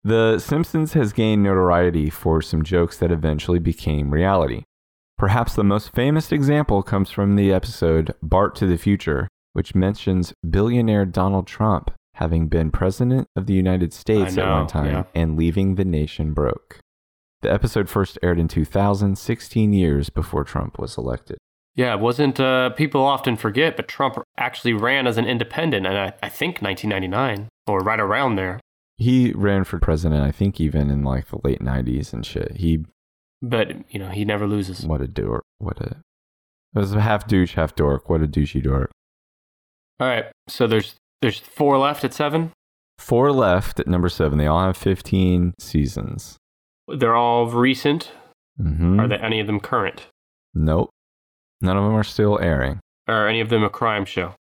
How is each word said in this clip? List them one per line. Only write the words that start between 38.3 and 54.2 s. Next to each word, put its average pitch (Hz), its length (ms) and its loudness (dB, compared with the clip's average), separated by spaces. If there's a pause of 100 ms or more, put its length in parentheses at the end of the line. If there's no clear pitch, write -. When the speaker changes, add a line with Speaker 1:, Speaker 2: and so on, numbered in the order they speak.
Speaker 1:
dork. 65 260 0 (1120)
Speaker 2:
All 127 80 0
right, 113 180 -2 (220)
so - 180 0
there's, 110 300 0 (260)
there's 113 160 0
four 143 400 0
left 143 260 0
at 131 120 -4
seven? 160 360 -2 (460)
Speaker 1:
Four 127 340 2
left 101 480 2
at - 60 -4
number 90 240 2
seven. 76 300 0
They 73 80 2
all 80 180 2
have 92 120 0
fifteen 90 840 0
seasons. - 760 -4 (500)
Speaker 2:
They're 117 280 0
all 120 320 2
recent? 127 640 0 (480)
Speaker 1:
Mm-hmm. 85 400 2
Speaker 2:
Are 113 100 2
they, 104 80 0
any 110 240 -2
of 101 40 -4
them 104 140 -2
current? - 480 -4 (480)
Speaker 1:
Nope. 78 340 0 (720)
None 92 160 0
of 98 80 2
them 107 120 2
are 107 80 2
still 104 360 0
airing. 71 400 0 (280)
Speaker 2:
Are 110 200 0
any 110 140 0
of 110 80 -4
them 113 140 2
a 104 60 0
crime 107 360 -2
show? 90 300 -6 (140)